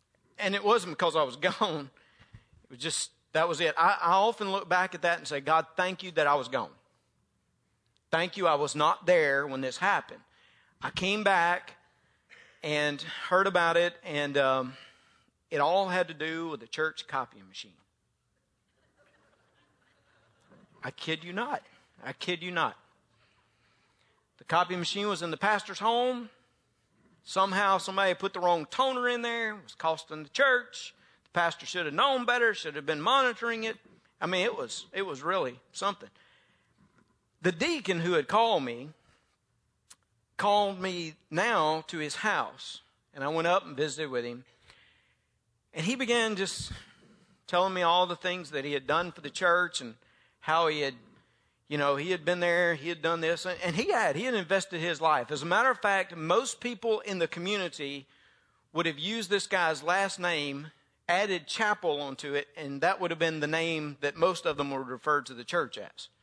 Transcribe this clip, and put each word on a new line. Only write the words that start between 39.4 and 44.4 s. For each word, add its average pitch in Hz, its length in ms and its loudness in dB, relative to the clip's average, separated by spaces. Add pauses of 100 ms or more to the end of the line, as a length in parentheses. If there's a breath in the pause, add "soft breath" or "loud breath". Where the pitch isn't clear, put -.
called 202 420 2
me 175 360 -6 (140)
now 160 580 2
to 170 100 -8
his 151 180 -6
house, 160 640 -4 (340)
and 139 120 -8
I - 20 -4
went 165 180 0
up 180 200 4
and 151 100 -14
visited 147 340 -4
with 123 140 -4
him. 120 220 -10 (1300 soft breath)